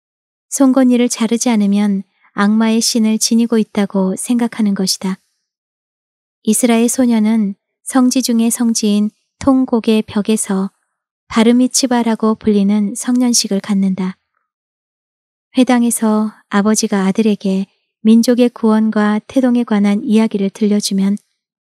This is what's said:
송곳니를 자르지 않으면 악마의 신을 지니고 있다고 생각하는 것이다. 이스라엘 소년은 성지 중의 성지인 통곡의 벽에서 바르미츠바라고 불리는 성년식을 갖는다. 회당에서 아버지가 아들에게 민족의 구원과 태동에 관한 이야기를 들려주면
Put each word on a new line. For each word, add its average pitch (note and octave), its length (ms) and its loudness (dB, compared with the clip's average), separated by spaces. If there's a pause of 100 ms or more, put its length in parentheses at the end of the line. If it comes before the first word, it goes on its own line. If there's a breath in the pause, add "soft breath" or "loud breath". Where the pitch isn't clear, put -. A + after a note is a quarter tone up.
(500)
송곳니를 B3+ 600 2
자르지 A#3 400 -2
않으면 G3+ 540 0 (300)
악마의 A3 480 0
신을 A3 380 0
지니고 A#3 380 0
있다고 G3 600 -2
생각하는 A#3 560 -2
것이다. F#3+ 440 -4 (1300)
이스라엘 A#3 460 0
소년은 A3 680 0 (280)
성지 B3+ 380 0
중의 A#3 300 0
성지인 G#3+ 600 0 (280)
통곡의 A#3+ 640 0
벽에서 G3 680 -4 (560)
바르미츠바라고 A#3 1080 0
불리는 G#3 600 0
성년식을 A#3+ 640 -2
갖는다. F#3+ 580 -2 (1400)
회당에서 A#3 720 0 (180)
아버지가 G#3 560 0
아들에게 G3 600 -2 (340)
민족의 A#3 480 4
구원과 G#3+ 800 0
태동에 B3 360 0
관한 G#3 400 0
이야기를 G#3+ 480 0
들려주면 G3+ 640 -2 (580)